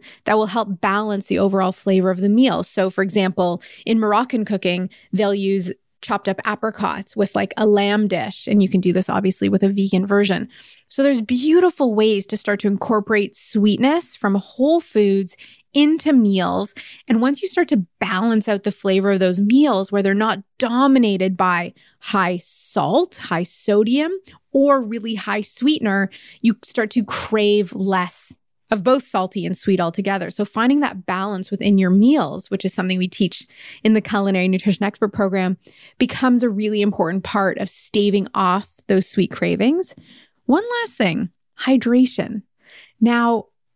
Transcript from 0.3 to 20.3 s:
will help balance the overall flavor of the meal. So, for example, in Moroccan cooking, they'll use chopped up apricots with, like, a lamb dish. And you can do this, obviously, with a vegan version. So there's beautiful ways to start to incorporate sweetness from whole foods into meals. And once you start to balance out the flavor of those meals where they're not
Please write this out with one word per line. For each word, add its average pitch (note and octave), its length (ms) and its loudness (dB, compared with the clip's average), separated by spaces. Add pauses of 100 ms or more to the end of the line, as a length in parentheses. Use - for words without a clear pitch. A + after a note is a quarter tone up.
will G#3+ 100 0
help G3+ 340 -4
balance G3+ 460 -2
the F#3 100 0
overall F#3+ 340 2
flavor F#3+ 380 0
of F#3 100 -2
the G3+ 100 2
meal. A3 340 2
So, F#3+ 260 -2
for F#3+ 140 -2
example, F3+ 580 0 (240)
in A3+ 140 0
Moroccan A3 440 0
cooking, F#3 460 -2 (220)
they'll G3+ 240 0
use G3 360 -2 (300)
chopped G3+ 260 -4
up F#3+ 160 -2
apricots G3+ 720 -6
with, G3+ 180 -2
like, G3 220 -4
a A3 100 0
lamb G#3 420 2
dish. F#3+ 400 -6
And G#3 140 4
you F#3 60 4
can F#3 140 0
do F3+ 100 2
this, F#3 160 -2
obviously, G3 420 -2
with G3 140 2
a G3 60 2
vegan G3 360 0
version. G3+ 440 0 (400)
So - 120 -4
there's C4+ 200 2
beautiful C#4+ 760 2
ways G#3+ 300 2
to - 120 -6
start G3+ 240 -2
to G#3+ 60 0
incorporate G3+ 720 0
sweetness A#3+ 800 0
from G3 200 -2
whole C#4+ 460 0
foods G3 560 0 (360)
into D4+ 400 2
meals. G3 640 2 (320)
And A3+ 140 2
once C#4 200 0
you G4 60 -4
start - 220 0
to G3 160 2 (140)
balance A3 480 0
out G3+ 160 -2
the G#3 80 -2
flavor G3 400 0
of F#3+ 80 2
those F#3 200 2
meals G#3+ 520 2
where G3+ 120 2
they're G3 100 2
not G#3+ 300 0 (160)